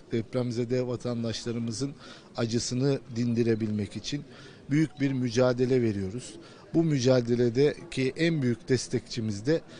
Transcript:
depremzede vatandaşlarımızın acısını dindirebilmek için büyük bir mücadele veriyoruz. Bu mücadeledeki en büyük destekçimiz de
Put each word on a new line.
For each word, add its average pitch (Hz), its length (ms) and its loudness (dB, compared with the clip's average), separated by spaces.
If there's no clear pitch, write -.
depremzede 120 760 -2
vatandaşlarımızın 117 1040 -4
acısını 123 640 0
dindirebilmek 113 800 0
için 143 280 -6
büyük 151 300 0
bir 139 120 2
mücadele 127 720 2
veriyoruz. 101 520 -2
Bu 165 100 4
mücadeledeki 127 1300 2
en 160 240 2
büyük 123 280 -2
destekçimiz 110 760 -2
de 156 160 2